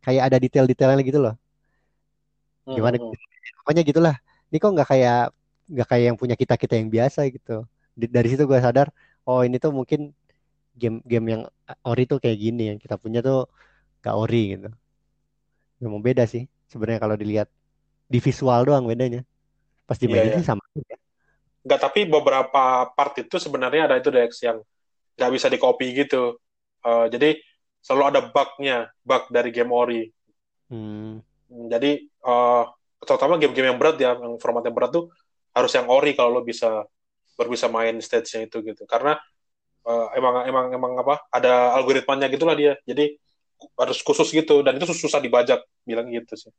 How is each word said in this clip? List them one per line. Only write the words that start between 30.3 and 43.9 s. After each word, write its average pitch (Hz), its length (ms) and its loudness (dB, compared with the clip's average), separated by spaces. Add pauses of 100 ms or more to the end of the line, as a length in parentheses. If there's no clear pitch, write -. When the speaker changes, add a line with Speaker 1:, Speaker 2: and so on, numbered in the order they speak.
Speaker 1:
Hmm. 110 500 -12 (300)
Speaker 2:
Jadi, 120 420 -2 (140)
eh, 120 580 0 (380)
terutama 139 400 2
game-game 131 320 2
yang 123 80 -4
berat - 160 2
ya, 123 160 2
yang 120 240 -8
formatnya 117 340 -4
berat 123 220 -2
tuh 170 160 -2 (480)
harus 123 160 0
yang 123 160 0
ori 139 240 4
kalau 123 240 2
lo 123 80 -2
bisa, 113 400 -4 (480)
baru - 160 -4
bisa 123 180 -4
main 113 300 -2
stage-nya 110 500 -4
itu 117 160 -10
gitu. 110 240 -14
Karena, 139 300 0 (680)
eh, 117 320 -2
emang, 123 320 0
emang, 131 240 0
emang 127 300 -6
apa, 143 320 -2
ada 123 420 4
algoritmanya 135 560 0
gitulah 156 240 2
dia. 147 320 2
Jadi 147 300 -2 (580)
harus 120 300 -2